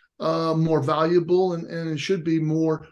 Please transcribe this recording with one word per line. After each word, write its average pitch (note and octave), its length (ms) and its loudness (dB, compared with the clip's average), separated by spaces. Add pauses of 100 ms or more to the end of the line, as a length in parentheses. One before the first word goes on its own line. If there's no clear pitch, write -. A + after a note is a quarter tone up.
(220)
uh, D#3+ 320 -2
more D#3+ 260 2
valuable, E3+ 720 2
and, E3 140 -6
and E3 240 -8
it D3+ 100 -4
should F3+ 240 -2
be D#3+ 160 0
more D#3 520 0